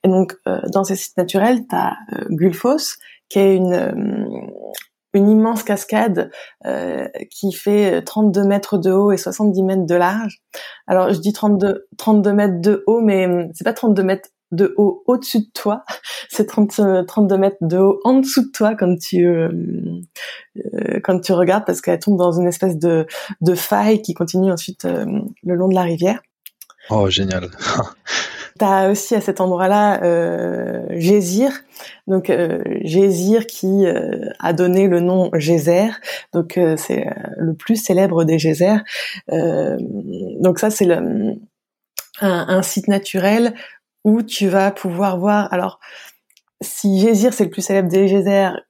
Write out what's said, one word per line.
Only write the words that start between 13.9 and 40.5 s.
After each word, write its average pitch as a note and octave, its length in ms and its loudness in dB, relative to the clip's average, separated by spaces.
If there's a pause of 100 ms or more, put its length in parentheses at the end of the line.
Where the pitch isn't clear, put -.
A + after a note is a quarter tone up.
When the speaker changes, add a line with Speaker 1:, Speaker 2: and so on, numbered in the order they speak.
Speaker 1:
mètres F#3+ 260 -2 (220)
de F3 260 2
haut G#3 300 2
au-dessus B3 320 0
de G#3+ 140 -6
toi. G#3 340 -4
<laughs> - 420 -14
C'est G#3+ 160 0
trente, G#3 340 0
euh, F#3+ 240 2
trente-deux G3 340 2
mètres G3 220 2
de E3+ 200 0
haut G3 260 4
en C4 140 4
dessous C4+ 240 0
de - 80 -6
toi A3 240 0
quand F3+ 220 2
tu, F3 300 0
euh, E3 220 2 (1080)
euh, - 460 -6
quand F#3 160 0
tu F3+ 140 -2
regardes, F3+ 320 2
parce F3+ 160 -4
qu'elle F3 180 -2
tombe G3+ 180 2
dans F3 140 2
une F3 160 0
espèce F3 300 -2
de, D#3+ 300 0 (340)
de F3 140 2
faille G#3+ 460 0
qui F#3 120 -8
continue F#3 380 0
ensuite, F3+ 340 -8
euh, F3 200 -4 (380)
le F3 120 -2
long F#3 120 0
de F#3+ 80 2
la F3+ 60 2
rivière. F3 400 -2 (680)
Speaker 2:
Oh, G#2 200 2
génial. F#2 400 -4 (560)
<laughs> - 520 -10
Speaker 1:
T'as F#3+ 320 4
aussi G#3 260 0
à G#3 60 2
cet G3 200 -4
endroit-là, F#3+ 640 2
euh, F3 880 -2
Gésir. F#3+ 600 2 (560)
Donc, F#3+ 220 0
euh, E3+ 300 0 (240)
Gésir G3 640 2
qui, F#3+ 380 0
euh, D#3+ 440 -4 (100)
a E3+ 140 0
donné F3+ 340 4
le F3 140 4
nom F3+ 320 2
Geyser. E3+ 560 2 (440)
Donc, E3+ 240 -2
euh, E3 200 4
c'est, - 280 -4
euh, - 60 -6 (260)
le D#3+ 160 -2
plus A3+ 220 -2
célèbre F#3 480 2
des D#3+ 160 2
geysers. E3+ 400 2 (520)
Euh, D#3+ 460 -2 (640)
donc F3+ 200 2